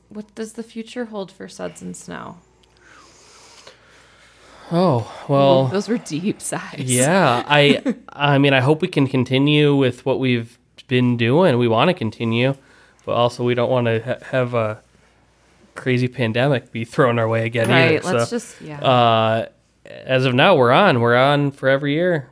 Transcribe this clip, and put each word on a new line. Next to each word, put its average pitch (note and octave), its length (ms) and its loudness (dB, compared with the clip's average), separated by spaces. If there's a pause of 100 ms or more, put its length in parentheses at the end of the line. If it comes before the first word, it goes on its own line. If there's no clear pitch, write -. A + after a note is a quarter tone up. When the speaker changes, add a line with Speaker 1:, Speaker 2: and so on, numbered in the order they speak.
Speaker 1:
what G#3+ 260 -20
does A3 200 -14
the A#3 100 -12
future A3+ 420 -12
hold G3+ 240 -12
for - 180 -18
Suds F3+ 340 -14
and F3+ 140 -14
Snow? - 420 -16 (2250)
Speaker 2:
Oh, E3 380 0 (180)
well, C#3 380 4
Speaker 1:
Ooh, B2 60 -4
those G3+ 160 -4
were A#3 100 -2
deep F3 420 -6
sighs. - 520 -10
Speaker 2:
Yeah, C3 540 2
I, D3 560 2
Speaker 1:
<laughs> - 60 -20
Speaker 2:
I C#3+ 300 0
mean, C#3 140 4
I C3 80 4
hope D3+ 220 0
we - 60 -2
can C#3 200 0
continue C#3+ 680 2
with C3 320 -2
what B2 140 0
we've B2 380 -2 (280)
been B2 300 0
doing. B2 420 2
We A#2+ 80 2
wanna A#2+ 280 2
continue, A#2+ 600 -2 (500)
but - 80 -6
also A#2+ 300 -2
we B2 120 0
don't A#2+ 160 -2
wanna A#2 300 0
ha-, A#2+ 300 -10
have B2 240 -4
a G#2+ 260 -4 (960)
crazy B2+ 320 -2
pandemic B2 640 -2
be A2+ 140 -8
thrown A#2+ 340 0
our A2+ 100 0
way A2+ 180 -2
again A#2 220 -2
Speaker 1:
Right, D#3+ 260 2
Speaker 2:
either. - 240 -4
Speaker 1:
let's A#2 120 -2
Speaker 2:
So, A#3+ 60 -6
Speaker 1:
just, - 240 -12
yeah. D3+ 200 -16
Speaker 2:
uh, A2+ 680 2 (400)
as - 380 -2
of C3 100 0
now, E3 200 4
we're B2 180 4
on. D#3+ 280 4
We're A#2+ 160 2
on C#3+ 340 2
for C3+ 180 -4
every C#3+ 260 0
year E3 380 -2